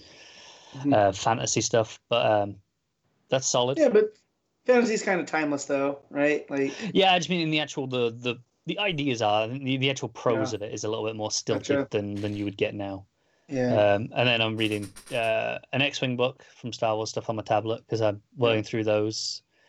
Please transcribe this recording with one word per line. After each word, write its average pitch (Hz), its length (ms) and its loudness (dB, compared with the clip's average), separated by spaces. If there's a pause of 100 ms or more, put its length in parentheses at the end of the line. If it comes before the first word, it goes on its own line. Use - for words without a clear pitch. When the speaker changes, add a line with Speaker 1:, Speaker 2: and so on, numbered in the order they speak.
(760)
Speaker 1:
Mm-hmm. 139 180 0
Speaker 2:
uh, 101 200 6
fantasy 117 500 0
stuff, - 360 0 (120)
but, 120 160 2
um, 104 300 2 (720)
that's 135 160 0
solid. 127 320 0
Speaker 1:
Yeah, 294 100 6
but 214 240 4 (540)
fantasy's 233 360 4
kinda 180 220 0
timeless, 147 400 -2
though, 139 360 0 (100)
right? 147 400 0
Like 139 240 -2 (180)
Speaker 2:
Yeah, 190 220 4
I 180 40 4
just 165 120 -4
mean 180 100 0
in 156 100 0
the 151 100 2
actual, 143 260 -6
the, 123 240 0
the, 120 260 -6 (300)
the 165 120 -4
ideas 143 440 -2
are, 107 260 2
the, 131 300 -4
the 135 100 2
actual 131 220 -4
prose 113 420 0
Speaker 1:
Yeah. 110 40 -4
Speaker 2:
of 98 60 -6
it 113 120 -10
is 110 100 -8
a 107 60 -4
little 110 160 -4
bit 113 100 -6
more 107 140 -4
stilted - 460 -2
Speaker 1:
Gotcha. 135 140 -2
Speaker 2:
than, 104 260 -4
than 104 200 -4
you 101 80 -4
would 101 140 -8
get 104 160 -2
now. 98 320 -8 (420)
Speaker 1:
Yeah. 120 460 2
Speaker 2:
Um, 113 200 -2
and 123 140 2
then 117 140 2
I'm 110 140 -2
reading, 104 360 -2 (220)
uh, 113 460 -2 (120)
an 139 80 0
X-Wing 135 360 0
book 127 280 -2 (100)
from 117 200 -10
Star 110 220 0
Wars 110 140 -4
stuff - 200 -6
on 110 60 -2
my 107 60 -6
tablet 110 460 -2
'cause 113 140 -2
I'm 107 180 2 (160)
Speaker 1:
Yeah. 135 120 -2
Speaker 2:
working 110 160 2
through 110 200 -2
those. 107 560 0 (280)